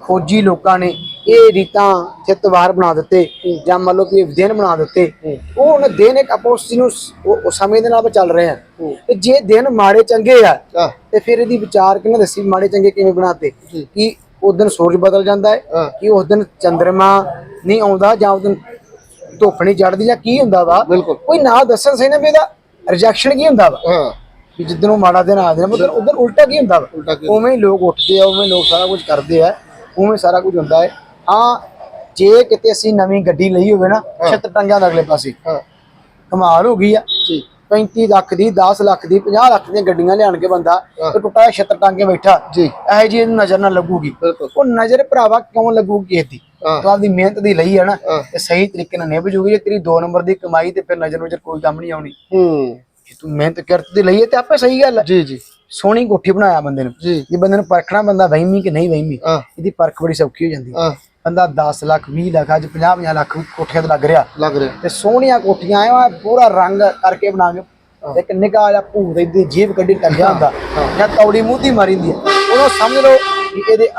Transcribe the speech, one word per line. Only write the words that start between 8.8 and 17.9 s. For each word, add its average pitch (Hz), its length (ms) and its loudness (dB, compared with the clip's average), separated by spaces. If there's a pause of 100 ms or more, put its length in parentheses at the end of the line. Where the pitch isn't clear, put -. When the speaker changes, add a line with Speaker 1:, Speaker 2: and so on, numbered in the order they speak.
Speaker 2:
ਹੂੰ। 151 140 -10 (120)
Speaker 1:
ਤੇ - 60 2
ਜੇ 233 260 2
ਦਿਨ 226 300 2
ਮਾੜੇ 214 340 4
ਚੰਗੇ 226 420 4
ਆ, 160 140 4 (180)
Speaker 2:
ਹਾਂ। 165 120 0 (220)
Speaker 1:
ਤੇ 214 80 2
ਫਿਰ 226 200 -2
ਇਹਦੀ 240 180 -2
ਵਿਚਾਰ 196 420 2
ਕਿਹਨੇ 220 180 0
ਦੱਸੀ, 202 240 -2
ਮਾੜੇ 190 260 -2
ਚੰਗੇ 196 240 0
ਕਿਵੇਂ 190 220 0
ਬਣਾਤੇ? 175 380 -2 (220)
Speaker 2:
ਜੀ। 151 220 -12
Speaker 1:
ਕਿ 214 200 -2 (280)
ਉਸ 190 120 2
ਦਿਨ 208 140 2
ਸੂਰਜ 170 260 0
ਬਦਲ 190 280 2
ਜਾਂਦਾ 202 260 0
ਹੈ, 214 120 0 (140)
Speaker 2:
ਹਾਂ। 165 240 -6
Speaker 1:
ਕਿ 208 100 -2
ਉਸ 196 160 2
ਦਿਨ 208 180 0 (160)
ਚੰਦਰਮਾ 190 680 2 (400)
ਨਹੀਂ 214 160 0
ਆਉਂਦਾ, 202 340 2